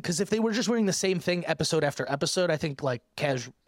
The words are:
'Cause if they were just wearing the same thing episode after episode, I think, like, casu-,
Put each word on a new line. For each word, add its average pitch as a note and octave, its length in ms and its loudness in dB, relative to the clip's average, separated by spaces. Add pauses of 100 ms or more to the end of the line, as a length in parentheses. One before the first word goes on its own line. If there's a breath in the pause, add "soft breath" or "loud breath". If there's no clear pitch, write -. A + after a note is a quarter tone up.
'Cause E3 160 -2
if G3 100 0
they A3 120 2
were A3+ 100 2
just G#3 180 0
wearing A3+ 180 2
the F#3+ 60 2
same F#3+ 280 0
thing F3 260 -2
episode D#3+ 380 0
after - 260 -2
episode, E3+ 400 0
I D#3 60 2
think, D3 260 -4
like, B2+ 200 -2 (140)
casu-, C3 360 -2 (160)